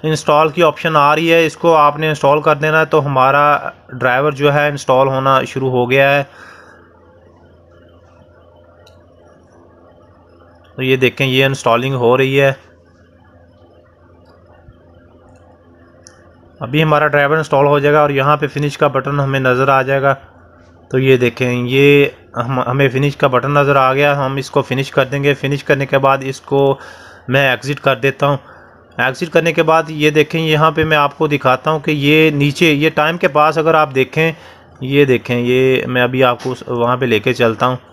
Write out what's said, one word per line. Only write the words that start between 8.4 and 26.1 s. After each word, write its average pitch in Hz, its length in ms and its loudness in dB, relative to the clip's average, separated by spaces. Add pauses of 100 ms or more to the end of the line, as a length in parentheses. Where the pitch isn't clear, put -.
तो 135 80 -8
ये 131 140 0
देखें, 127 280 0
ये 131 200 0
इंस्टॉलिंग 131 500 0
हो 123 200 2
रही 135 200 0
है। 135 220 2 (4000)
अभी 143 200 -2
हमारा 151 260 2
ड्राइवर 143 300 2
इंस्टॉल 143 280 0
हो 143 140 2
जाएगा 147 240 2
और 143 80 0
यहाँ 139 260 0
पे 143 100 -4
फिनिश 143 280 -4
का 151 120 0
बटन 135 320 -2
हमें 135 200 -2
नज़र 131 300 0
आ 135 140 2
जाएगा। 135 300 0 (800)
तो 131 60 -2
ये 131 200 4
देखें, 123 340 -2
ये 135 640 2 (220)
हम, 127 300 -4
हमें 135 220 0
फिनिश 139 260 -2
का 143 120 -4
बटन 131 240 -2
नज़र 143 260 2
आ 131 160 2
गया। 143 220 0
हम 135 240 -6
इसको 135 220 -2
फिनिश 135 280 -6
कर 135 160 0
देंगे। 139 280 -2
फिनिश 139 280 -4
करने 139 240 -2
के 135 120 -2
बाद 135 260 0